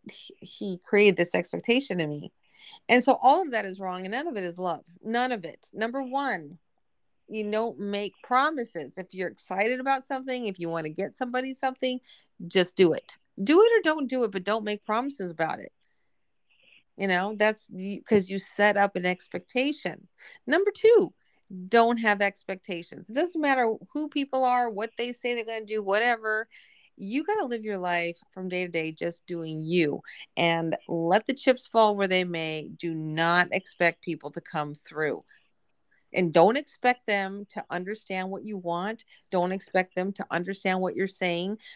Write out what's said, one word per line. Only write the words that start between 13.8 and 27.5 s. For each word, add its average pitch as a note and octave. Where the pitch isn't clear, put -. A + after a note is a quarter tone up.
don't D#4
do B3+
it, G3+
but F#3+
don't G#3+
make G#3
promises A3
about D#3+
it. -
You G3
know, F#3+
that's G#3+
you, F#3+
'cause F#3+
you G3
set G3+
up G3+
an F3+
expectation. F3+
Number F#4+
two, G#4+
don't A#3
have G#3
expectations. F#3+
It A3
doesn't E4+
matter C4
who D4+
people C#4
are, B3
what G#3+
they A#3+
say A#3+
they're A#3
gonna A3
do, G#3+
whatever. A3
You A#3+
gotta G#4
live A#3+